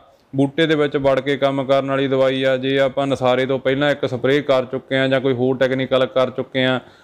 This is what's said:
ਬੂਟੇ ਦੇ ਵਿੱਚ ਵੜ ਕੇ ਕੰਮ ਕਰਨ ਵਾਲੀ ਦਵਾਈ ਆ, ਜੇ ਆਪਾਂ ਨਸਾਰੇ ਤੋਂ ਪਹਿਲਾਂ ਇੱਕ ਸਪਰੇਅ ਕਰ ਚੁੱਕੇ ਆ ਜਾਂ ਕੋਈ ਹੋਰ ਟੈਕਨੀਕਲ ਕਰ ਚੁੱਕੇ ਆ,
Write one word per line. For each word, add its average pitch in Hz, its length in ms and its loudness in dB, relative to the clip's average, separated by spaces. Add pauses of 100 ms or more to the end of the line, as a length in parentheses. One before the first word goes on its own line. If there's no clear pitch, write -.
(360)
ਬੂਟੇ 139 300 0
ਦੇ 156 100 2
ਵਿੱਚ 147 220 0
ਵੜ 135 220 2
ਕੇ 135 180 -2
ਕੰਮ 139 260 0
ਕਰਨ 135 260 0
ਵਾਲੀ 135 180 0
ਦਵਾਈ 131 360 0
ਆ, 131 140 2
ਜੇ 135 220 -2
ਆਪਾਂ 135 280 0
ਨਸਾਰੇ 127 380 0
ਤੋਂ 131 140 -2
ਪਹਿਲਾਂ 139 320 0
ਇੱਕ 135 140 -4
ਸਪਰੇਅ 131 360 0
ਕਰ 131 240 0
ਚੁੱਕੇ 131 320 -6
ਆ 135 100 0
ਜਾਂ 131 140 0
ਕੋਈ 135 120 0
ਹੋਰ 127 240 -2
ਟੈਕਨੀਕਲ 131 480 0
ਕਰ 127 240 0
ਚੁੱਕੇ 131 360 -4
ਆ, 127 140 0 (240)